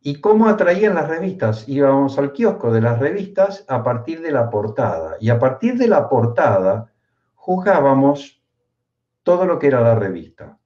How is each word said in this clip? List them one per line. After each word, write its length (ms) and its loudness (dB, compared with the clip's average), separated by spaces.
¿Y 200 -8
cómo 280 4
atraían 480 2
las 120 -2
revistas? 600 -4
Íbamos 500 2
al 140 -2
kiosco 400 -2
de 80 2
las 180 0
revistas 680 -2
a 140 -2
partir 380 -6
de 120 -6
la 180 0
portada, 720 -4
y 100 0
a 80 2
partir 400 0
de 100 2
la 200 2
portada 840 0
juzgábamos 1080 0
todo 240 2
lo 120 -2
que 100 0
era 120 2
la 140 4
revista. 720 -8